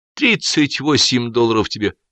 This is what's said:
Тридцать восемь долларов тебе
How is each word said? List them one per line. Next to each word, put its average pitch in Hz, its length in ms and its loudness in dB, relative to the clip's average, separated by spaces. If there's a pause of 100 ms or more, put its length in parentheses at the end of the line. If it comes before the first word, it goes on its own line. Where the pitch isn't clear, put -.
(140)
Тридцать 196 680 0
восемь 127 520 0
долларов 113 360 2
тебе 101 280 -4 (160)